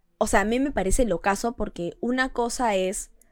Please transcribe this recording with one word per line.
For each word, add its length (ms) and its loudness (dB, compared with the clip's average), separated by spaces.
o 80 2
sea, 140 4
a 40 2
mí 140 0
me 140 0
parece 320 2
locazo 500 -2
porque 460 -6
una 320 -2
cosa 420 0
es 380 -2